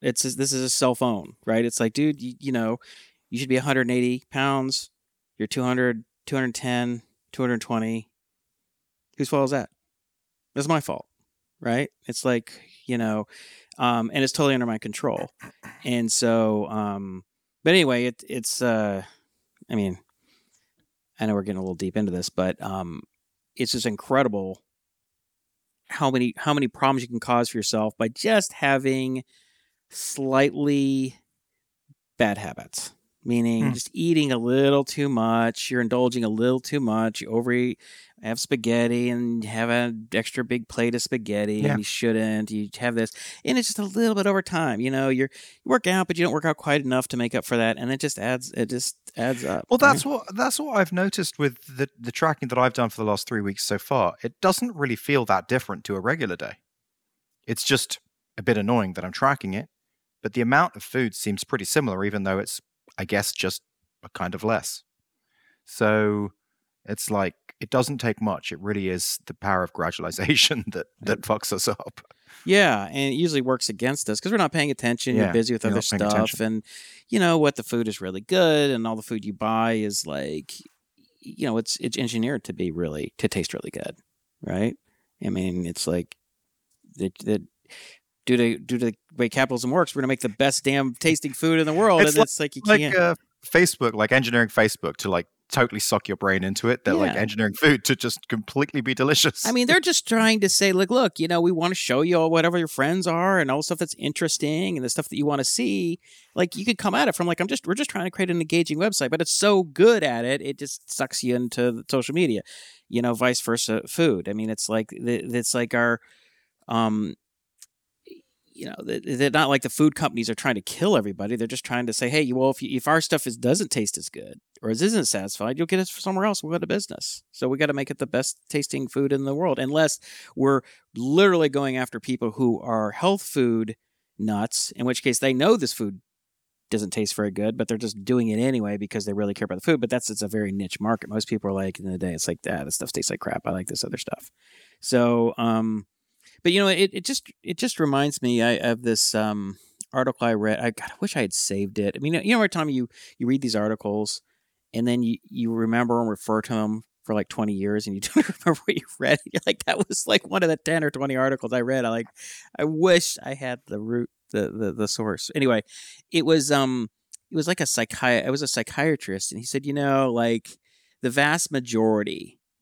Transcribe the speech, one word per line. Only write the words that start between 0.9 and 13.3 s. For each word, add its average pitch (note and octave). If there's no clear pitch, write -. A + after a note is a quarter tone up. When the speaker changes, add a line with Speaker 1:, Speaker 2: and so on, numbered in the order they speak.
Speaker 1:
phone, A2+
right? A2+
It's A#2
like, A2+
dude, D3
you, B2
you C#3
know, A#2
you A#2
should C3+
be C3
a B2+
hundred C3+
and A#2+
eighty B2
pounds. C3+
You're G#2+
two C3
hundred, B2
two C#3+
hundred B2+
ten, A#2+
two -
hundred B2
twenty. A2+
Whose C#3
fault C#3
is C3
that? C3+
That's C#3
my D#3
fault, -
right? A#2+
It's -
like, A#2+
you B2
know, G#2+